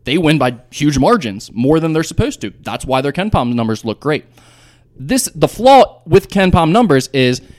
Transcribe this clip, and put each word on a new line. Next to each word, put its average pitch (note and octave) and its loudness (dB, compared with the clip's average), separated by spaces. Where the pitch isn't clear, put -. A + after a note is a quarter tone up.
they C#3 -2
win D#3+ 2
by B2+ -2
huge D3 -2
margins, C3+ -2
more C3 2
than D#3+ -2
they're D#3+ -2
supposed - -6
to. G#2 -10
That's A2 -10
why C3 -2
their C#3 -4
Ken G3+ -6
Pom B2 -2
numbers A2 -4
look G#2+ -6
great. D3 -4
This, F#3 -4
the D3+ -2
flaw B3+ 4
with F3+ 2
Ken F#3+ 0
Pom E3+ 2
numbers F3 2
is B2+ 0